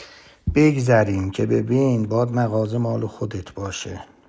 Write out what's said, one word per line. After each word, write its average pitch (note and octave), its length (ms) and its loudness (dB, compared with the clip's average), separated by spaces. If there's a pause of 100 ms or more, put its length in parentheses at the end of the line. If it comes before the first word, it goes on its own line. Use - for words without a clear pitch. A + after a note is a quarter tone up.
(560)
بگذریم A#2+ 760 4
که، G#2+ 140 -2
ببین، A#2 580 2
باید A#2 280 0
مغازه A2 460 0
مال A#2 300 -2
خودت - 460 -10
باشه، F#2+ 480 -10 (280)